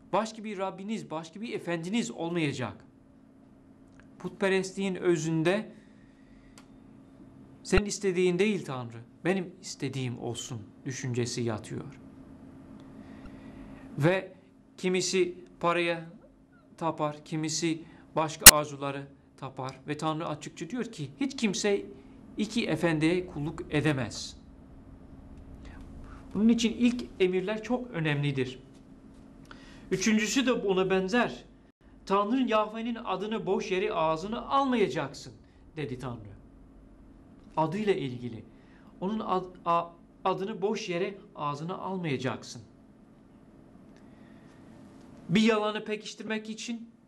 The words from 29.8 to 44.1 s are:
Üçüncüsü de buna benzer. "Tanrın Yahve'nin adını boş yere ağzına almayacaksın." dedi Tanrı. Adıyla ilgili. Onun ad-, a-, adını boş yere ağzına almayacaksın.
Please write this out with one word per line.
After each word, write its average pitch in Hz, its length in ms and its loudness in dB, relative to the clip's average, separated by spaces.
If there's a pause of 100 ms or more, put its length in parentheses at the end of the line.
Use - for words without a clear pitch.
Üçüncüsü 214 560 4
de 202 180 4
buna 185 260 4
benzer. 190 540 2 (640)
"Tanrın 208 400 4
Yahve'nin 220 480 2
adını 202 520 -2
boş 202 240 2
yere 190 220 2
ağzına 170 500 0
almayacaksın." 226 920 2 (440)
dedi 127 220 -4
Tanrı. 110 340 -8 (1200)
Adıyla 180 380 2
ilgili. 120 500 -6 (560)
Onun 214 200 -2
ad-, 185 340 -2 (100)
a-, 170 260 2 (340)
adını 190 380 0
boş 214 260 0
yere 185 300 -2 (180)
ağzına 147 420 -4
almayacaksın. 131 840 -4 (2750)